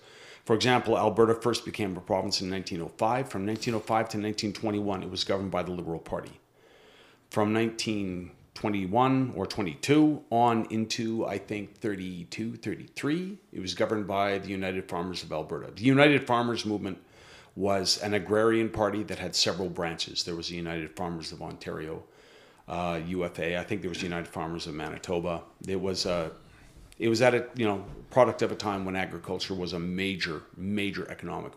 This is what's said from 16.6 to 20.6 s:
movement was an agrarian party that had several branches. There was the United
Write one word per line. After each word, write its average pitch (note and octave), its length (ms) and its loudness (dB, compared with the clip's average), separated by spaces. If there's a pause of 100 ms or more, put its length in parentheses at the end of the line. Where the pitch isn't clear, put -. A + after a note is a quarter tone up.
movement G2 320 -2 (580)
was F#2+ 480 2
an G#2 120 0
agrarian A2 520 4
party G#2 360 0
that F2+ 140 -6
had F2+ 160 -6
several F#2 360 0
branches. E2+ 560 -4
There E2+ 100 -6
was E2+ 140 -6
the F2 80 -6
United E2 400 -6